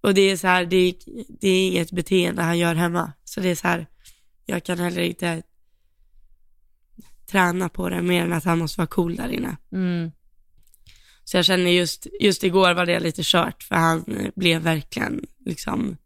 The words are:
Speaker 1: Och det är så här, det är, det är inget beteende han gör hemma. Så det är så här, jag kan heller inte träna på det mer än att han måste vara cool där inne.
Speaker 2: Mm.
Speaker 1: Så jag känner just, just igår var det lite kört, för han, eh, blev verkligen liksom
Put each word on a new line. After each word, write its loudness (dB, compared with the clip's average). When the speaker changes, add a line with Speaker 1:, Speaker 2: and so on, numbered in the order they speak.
Speaker 1:
Och 2
det 6
är 4
så -2
här, 4
det 2
är, 4
det 0
är 4
inget 0
beteende 0
han 0
gör 2
hemma. 0
Så -12
det 0
är 0
så -4
här, -2
jag -4
kan -4
heller -2
inte -4
träna 2
på -6
det -4
mer 2
än -2
att -2
han 2
måste -4
vara 0
cool -2
där -6
inne. -6
Speaker 2:
Mm. -4
Speaker 1:
Så -4
jag 2
känner 4
just, 0
just 4
igår 4
var 0
det 0
lite -4
kört, -2
för -4
han, 2
eh, -6
blev 2
verkligen -4
liksom -6